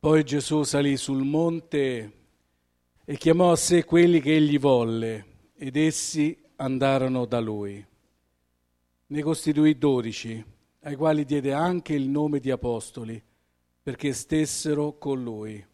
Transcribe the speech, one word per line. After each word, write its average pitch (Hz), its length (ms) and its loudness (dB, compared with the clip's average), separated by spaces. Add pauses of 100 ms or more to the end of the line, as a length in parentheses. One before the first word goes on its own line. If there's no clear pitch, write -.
Poi 156 220 4
Gesù 147 400 -2
salì 143 340 0
sul 135 240 -4
monte 143 880 -2 (920)
e 139 120 -8
chiamò 170 340 4
a 170 40 6
sé 170 300 2
quelli 175 340 6
che 143 160 2
egli 151 220 4
volle, 113 960 0
ed 135 240 -8
essi 156 580 0 (200)
andarono 131 720 0
da 117 140 -2
lui. 101 460 -8 (1200)
Ne 147 160 -6
costituì 151 560 2
dodici, 113 680 -2 (360)
ai 147 160 -12
quali 151 280 2
diede 139 300 -2
anche 170 400 -2
il 139 160 -2
nome 147 300 0
di 131 100 -6
apostoli, 117 760 -6 (600)
perché 139 280 -4
stessero 147 880 -2
con 135 240 -4
lui 107 420 -10 (100)